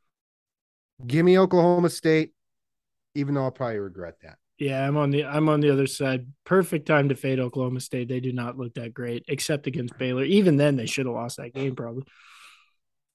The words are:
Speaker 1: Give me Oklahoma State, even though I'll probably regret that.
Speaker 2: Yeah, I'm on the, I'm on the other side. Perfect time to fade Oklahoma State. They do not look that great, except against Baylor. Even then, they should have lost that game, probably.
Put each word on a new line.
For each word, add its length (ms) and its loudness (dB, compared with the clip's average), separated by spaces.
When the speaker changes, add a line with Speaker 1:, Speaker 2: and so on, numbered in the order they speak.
Speaker 1:
Give 200 2
me 140 8
Oklahoma 500 4
State, 420 0
even 180 -2
though 100 0
I'll 80 -2
probably 280 -6
regret 440 -12
that. 140 -20
Speaker 2:
Yeah, 300 -4
I'm 100 0
on 120 2
the, 160 0
I'm 240 0
on 100 4
the 120 4
other 160 2
side. 400 -4
Perfect 400 0
time 240 4
to 60 0
fade 240 -2
Oklahoma 400 -4
State. 280 -8
They 120 -4
do 120 -4
not 260 -8
look 180 -10
that 180 -10
great, 340 -8
except 380 -4
against 320 -6
Baylor. 260 -2
Even 340 4
then, 180 4
they 100 -4
should 220 -4
have 80 -6
lost 220 -8
that 180 -14
game, 200 -4
probably. 280 -10